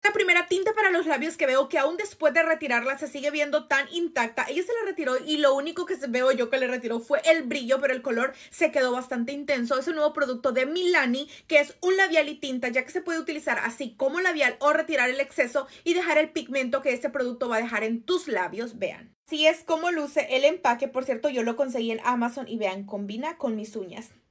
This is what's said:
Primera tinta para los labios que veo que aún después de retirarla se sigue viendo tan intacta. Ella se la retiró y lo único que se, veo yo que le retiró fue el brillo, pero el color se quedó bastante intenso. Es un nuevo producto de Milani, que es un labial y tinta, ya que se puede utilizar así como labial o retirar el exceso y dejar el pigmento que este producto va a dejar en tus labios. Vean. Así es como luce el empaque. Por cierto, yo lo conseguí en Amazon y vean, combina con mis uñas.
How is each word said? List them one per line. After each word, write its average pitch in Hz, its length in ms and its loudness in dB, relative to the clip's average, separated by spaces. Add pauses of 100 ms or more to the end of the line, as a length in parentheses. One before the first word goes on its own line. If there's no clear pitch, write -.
(160)
Primera 359 300 4
tinta 381 260 0
para 427 180 2
los 349 140 2
labios 302 320 0
que 320 80 0
veo 262 240 2
que 339 80 -2
aún 311 220 2
después 320 340 0
de 330 100 4
retirarla 277 540 0
se 302 100 -6
sigue 285 240 -4
viendo 294 360 0
tan 277 260 0
intacta. 269 560 -2
Ella 294 140 -2
se 466 100 -4
la 453 140 -2
retiró 269 360 -2
y 302 140 -2
lo 285 180 4
único 330 300 -4
que 370 100 -4
se, 277 120 -8
veo 254 260 2
yo 240 160 0
que 269 80 0
le 254 120 0
retiró 233 320 -4
fue 285 260 0
el 320 160 6
brillo, 262 400 0
pero 269 100 2
el 254 80 -2
color 254 320 -2 (160)
se 311 220 0
quedó 254 220 2
bastante 247 400 -4
intenso. 277 460 -2
Es 269 100 -4
un 330 80 -2
nuevo 302 180 2
producto 254 380 0
de 254 120 2
Milani, 302 640 0 (180)
que 294 140 6
es 285 220 -2
un 370 160 2
labial 320 320 4
y 294 60 -10
tinta, 254 320 -6
ya 247 140 0
que - 100 -10
se 359 100 -2
puede 330 160 -4
utilizar 302 400 -4
así 233 360 -6
como 285 280 0
labial 294 380 2
o 294 120 4
retirar 311 380 2
el 269 100 -2
exceso 269 460 0 (180)
y 339 80 2
dejar 339 240 2
el 311 140 4
pigmento 262 500 -2
que 262 140 0
este 247 160 -4
producto 247 400 -2
va 226 60 0
a 226 60 0
dejar 226 220 -2
en 226 160 -2
tus 359 260 -2
labios. 220 520 -4
Vean. 170 360 -6 (120)
Así 311 200 2
es 320 180 4
como 330 260 0
luce 285 400 -2
el 262 160 4
empaque. 277 420 2
Por 254 160 -4
cierto, 254 240 -2
yo 254 140 0
lo 233 140 -2
conseguí 240 340 -2
en 220 140 -4
Amazon 240 440 0
y 233 80 -6
vean, 202 280 -4
combina 208 520 -6
con 226 180 -4
mis 208 220 -8
uñas. 175 360 -12 (180)